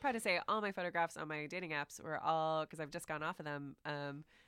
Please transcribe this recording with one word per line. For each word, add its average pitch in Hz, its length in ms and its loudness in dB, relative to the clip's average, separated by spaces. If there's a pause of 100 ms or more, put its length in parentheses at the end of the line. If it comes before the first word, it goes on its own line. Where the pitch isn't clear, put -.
Proud 277 120 2
to 226 80 0
say 185 280 4
all 214 140 4
my 202 100 2
photographs 170 440 2
on 151 120 -4
my 151 180 -2
dating 170 240 -4
apps 147 320 -2
were 156 160 -2
all, 160 480 4
'cause 160 140 -8
I've 147 100 -4
just 170 160 -8
gone 151 160 -2
off 170 180 -2
of 165 40 -6
them, 143 400 -4
um, 143 400 -4 (240)